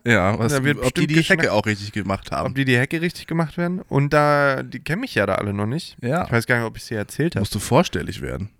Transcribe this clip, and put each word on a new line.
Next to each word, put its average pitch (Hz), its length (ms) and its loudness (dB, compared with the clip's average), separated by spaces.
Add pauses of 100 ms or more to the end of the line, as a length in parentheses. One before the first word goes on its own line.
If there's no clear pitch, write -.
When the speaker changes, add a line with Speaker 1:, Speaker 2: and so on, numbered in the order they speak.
Speaker 1:
Ja, 104 320 4
was, 117 160 0
Speaker 2:
Da 135 100 2
wird 143 140 2
Speaker 1:
ob 123 60 -6 (100)
die 170 140 2
Speaker 2:
bestimmt - 20 -2
Speaker 1:
die 156 60 2
Hecke 165 220 4
Speaker 2:
geschnackt, 147 120 2
Speaker 1:
auch 104 160 2
richtig 104 260 -4
gemacht 98 400 -4
haben. 104 180 -2
Speaker 2:
ob 127 60 -6
die 135 100 0
die 127 120 4
Hecke 147 240 0
richtig - 240 -4
gemacht 160 320 -2
werden. 175 240 -4
Und 143 320 0
da, 143 500 4
die 123 160 -12
kennen 175 220 -4
mich 269 140 -8
ja 104 100 4
da 98 100 2
alle 101 180 -2
noch 104 120 -2
nicht. 135 360 -6
Speaker 1:
Ja. 139 240 -2
Speaker 2:
Ich - 60 -10
weiß 117 140 2
gar 123 120 2
nicht, 117 100 -2
ob 110 100 -10
ich - 60 -12
sie - 120 -8
erzählt 139 400 -2
habe. 113 60 0
Speaker 1:
Musst - 140 -2
du 107 40 -2
vorstellig 98 600 0
werden. 67 280 -6 (100)